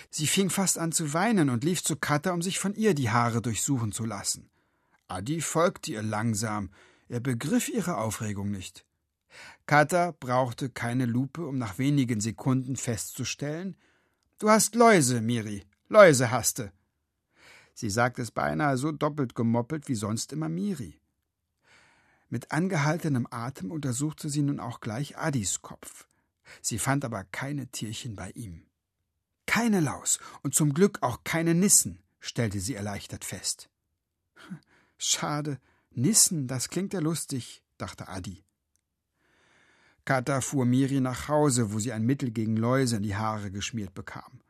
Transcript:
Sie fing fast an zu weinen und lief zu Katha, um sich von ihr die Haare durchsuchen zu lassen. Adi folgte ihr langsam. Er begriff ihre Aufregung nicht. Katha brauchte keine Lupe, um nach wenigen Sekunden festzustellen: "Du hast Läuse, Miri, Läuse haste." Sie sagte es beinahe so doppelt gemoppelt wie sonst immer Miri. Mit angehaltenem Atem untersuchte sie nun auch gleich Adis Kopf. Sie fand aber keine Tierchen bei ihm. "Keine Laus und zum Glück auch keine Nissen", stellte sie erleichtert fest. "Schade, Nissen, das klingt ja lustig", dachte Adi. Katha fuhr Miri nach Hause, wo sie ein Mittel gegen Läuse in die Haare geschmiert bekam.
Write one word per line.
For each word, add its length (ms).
Sie 160
fing 240
fast 280
an 120
zu 220
weinen 360
und 140
lief 220
zu 100
Katha, 380
um 100
sich 160
von 160
ihr 200
die 160
Haare 300
durchsuchen 520
zu 120
lassen. 460
Adi 340
folgte 520
ihr 100
langsam. 680
Er 120
begriff 480
ihre 300
Aufregung 520
nicht. 340
Katha 520
brauchte 520
keine 360
Lupe, 400
um 100
nach 220
wenigen 420
Sekunden 540
festzustellen: 1040
"Du 120
hast 240
Läuse, 460
Miri, 420
Läuse 440
haste." 400
Sie 160
sagte 320
es 100
beinahe 440
so 140
doppelt 460
gemoppelt 520
wie 60
sonst 380
immer 160
Miri. 520
Mit 220
angehaltenem 800
Atem 400
untersuchte 580
sie 140
nun 160
auch 220
gleich 360
Adis 460
Kopf. 460
Sie 180
fand 280
aber 180
keine 440
Tierchen 480
bei 160
ihm. 340
"Keine 340
Laus 400
und 120
zum 200
Glück 280
auch 220
keine 300
Nissen", 480
stellte 400
sie 140
erleichtert 500
fest. 460
"Schade, 600
Nissen, 560
das 220
klingt 240
ja 80
lustig", 640
dachte 300
Adi. 360
Katha 380
fuhr 240
Miri 340
nach 280
Hause, 440
wo 60
sie 140
ein 120
Mittel 260
gegen 280
Läuse 380
in 60
die 140
Haare 340
geschmiert 440
bekam. 560